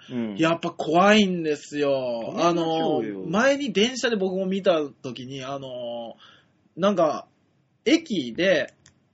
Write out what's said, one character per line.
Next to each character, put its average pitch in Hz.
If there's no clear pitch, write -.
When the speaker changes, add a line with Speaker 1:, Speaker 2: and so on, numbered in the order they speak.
Speaker 1:
う 127
ん。 113
Speaker 2:
や 165
っ 165
ぱ 170
怖 185
い 214
ん 180
で 151
す 143
よ。 127
Speaker 1:
止 -
め 165
ま 170
し 170
ょ 160
う 110
よ。 98
Speaker 2:
あ 185
の、 165
前 262
に 277
電 240
車 240
で 226
僕 185
も 190
見 190
た 170
時 127
に、 135
あ 139
の、 120
な 190
ん 196
か、 151
駅 196
で、 165